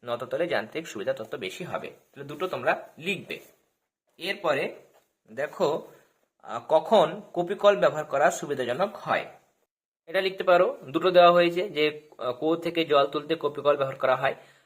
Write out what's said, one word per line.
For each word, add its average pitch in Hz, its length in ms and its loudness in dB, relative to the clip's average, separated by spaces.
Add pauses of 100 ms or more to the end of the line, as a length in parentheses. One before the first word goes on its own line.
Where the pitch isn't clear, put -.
নততলে 127 440 -4
যান্ত্রিক 139 400 -6
সুবিধা 107 260 -6
তত - 220 -10
বেশি 95 280 -10
হবে। - 240 -10
তাহলে - 360 -20
দুটো 147 240 -8
তোমরা 143 500 -4
লিখবে। - 420 -8 (760)
এরপরে 170 580 -4 (560)
দেখো, 147 560 -4 (560)
আহ, 110 160 -10 (100)
কখন 165 520 4 (120)
কপিকল 196 420 2
ব্যবহার 151 300 0
করা 147 260 2
সুবিধাজনক 143 640 -4
হয়। 107 300 -2 (840)
এটা 185 120 0
লিখতে 190 220 -4
পারো, 185 400 4
দুটো 160 280 0
দেওয়া 175 200 10
হয়েছে 175 380 4
যে, 151 320 0 (160)
আহ, 123 140 -6
কুয়ো 156 240 0
থেকে 165 300 -4
জল 143 220 4
তুলতে 151 320 -4
কপিকল 143 380 0
ব্যবহার 135 180 -4
করা 131 200 2
হয়, 135 200 -2 (300)